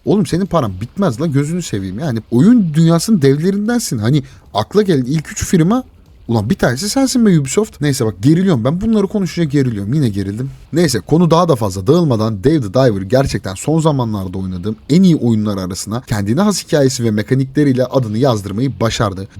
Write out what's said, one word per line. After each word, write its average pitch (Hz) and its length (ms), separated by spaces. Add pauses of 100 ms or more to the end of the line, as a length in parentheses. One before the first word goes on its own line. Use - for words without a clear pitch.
Oğlum 151 220
senin 180 200
paran 127 340
bitmez 131 400
la 165 60
gözünü 151 360
seveyim. 95 360
Yani 120 320
oyun 175 440
dünyasının 165 480
devlerindensin. 196 760
Hani 131 240 (320)
akla 175 280
geldi 139 280
ilk 156 220
üç - 120
firma. 196 400 (440)
Ulan 113 220
bir 196 40
tanesi 151 340
sensin 254 380
be 175 120
Ubisoft. 175 420
Neyse 135 260
bak 104 140
geriliyorum 160 440
ben. 165 160
Bunları 214 260
konuşunca 175 440
geriliyorum. 123 440
Yine 143 140
gerildim. 101 420 (220)
Neyse 151 280
konu 165 300
daha 165 180
da 143 80
fazla 98 300
dağılmadan 113 580
Dave 151 160
the 98 140
Diver 117 280
gerçekten 107 520
son 156 260
zamanlarda 110 580
oynadığım 95 380 (140)
en 175 120
iyi 170 140
oyunlar 107 400
arasına 98 440
kendine 107 400
has 208 240
hikayesi 131 400
ve 113 60
mekanikleriyle 131 720
adını 113 340
yazdırmayı 110 600
başardı. 104 480 (120)